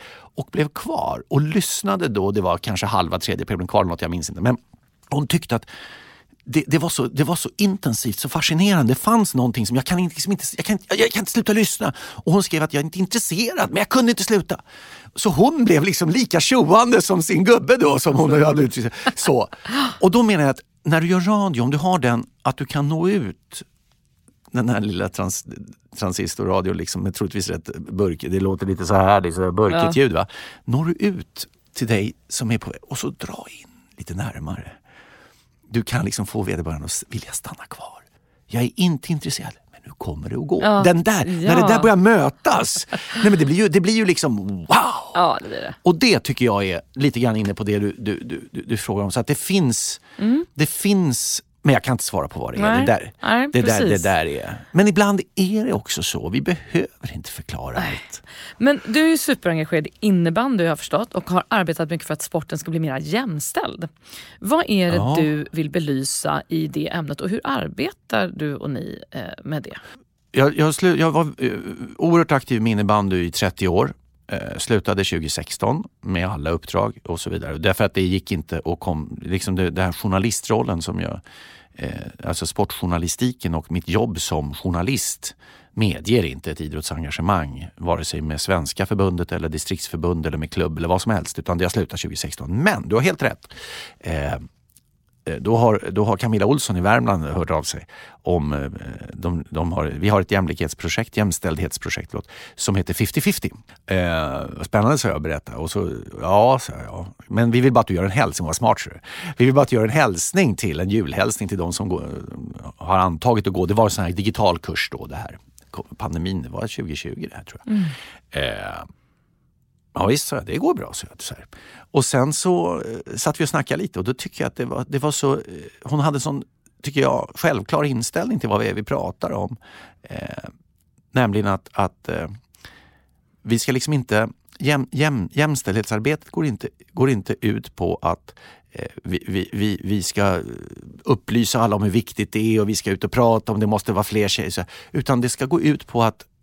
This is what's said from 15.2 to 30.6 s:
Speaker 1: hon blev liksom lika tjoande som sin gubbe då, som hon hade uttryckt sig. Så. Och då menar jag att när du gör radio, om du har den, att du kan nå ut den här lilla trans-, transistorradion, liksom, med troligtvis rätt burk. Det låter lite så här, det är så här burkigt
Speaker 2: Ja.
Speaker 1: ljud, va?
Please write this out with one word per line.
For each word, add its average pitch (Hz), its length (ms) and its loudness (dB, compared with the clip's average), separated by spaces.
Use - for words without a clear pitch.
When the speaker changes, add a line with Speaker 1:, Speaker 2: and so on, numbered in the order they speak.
Speaker 1:
hon 233 360 6
blev 156 180 6
liksom 180 260 2
lika 180 300 2
tjoande 220 640 6
som 180 200 2
sin 160 220 2
gubbe 233 340 6
då, 143 220 4
som 143 160 2
hon 151 280 6
hade 151 200 4
uttryckt 117 400 -2
sig. 254 120 2
Så. 127 340 2
Och 190 100 8
då 240 120 6
menar 202 200 4
jag 139 60 4
att 131 100 -2
när 160 180 4
du 165 60 0
gör 185 120 4
radio, 190 420 2
om 123 100 2
du 147 60 2
har 180 220 2
den, 120 260 2
att - 160 -2
du 143 80 -8
kan 143 240 -2
nå 160 200 0
ut 160 540 -4
den 120 180 0
här 107 120 0
lilla 98 280 -2
trans-, - 360 -6
transistorradion, 92 760 -2
liksom, 87 260 -6
med 95 120 -4
troligtvis 98 340 -4
rätt 82 280 -8
burk. 92 520 -2
Det 92 100 0
låter 95 260 0
lite 92 200 -2
så 85 80 2
här, 98 280 8
det 90 80 -2
är 80 40 -4
så 92 100 0
här 90 80 0
burkigt 110 460 2
Speaker 2:
Ja. 135 60 6
Speaker 1:
ljud, 120 100 4
va? 87 140 0